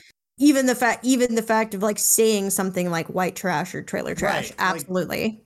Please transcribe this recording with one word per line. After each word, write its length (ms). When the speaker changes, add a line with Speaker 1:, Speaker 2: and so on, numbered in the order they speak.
Speaker 1:
Even 280
the 100
fact, 300
even 300
the 60
fact 320
of, 100
like, 160
saying 520
something 380
like 180
white 280
trash 400
or 60
trailer 340
trash. 360
Speaker 2:
Right, 80
like, 160
Speaker 1:
Absolutely. 720